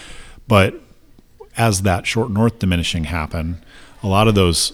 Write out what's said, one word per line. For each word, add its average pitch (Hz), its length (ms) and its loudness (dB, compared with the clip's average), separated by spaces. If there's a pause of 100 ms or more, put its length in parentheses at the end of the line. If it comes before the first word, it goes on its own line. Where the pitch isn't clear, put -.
(480)
But 104 340 2 (760)
as 110 240 0
that 98 260 0
Short 110 240 -2
North 110 280 0
diminishing 87 440 -2
happened, 80 540 -6 (440)
a 110 60 -6
lot 101 220 4
of 107 40 2
those 90 400 2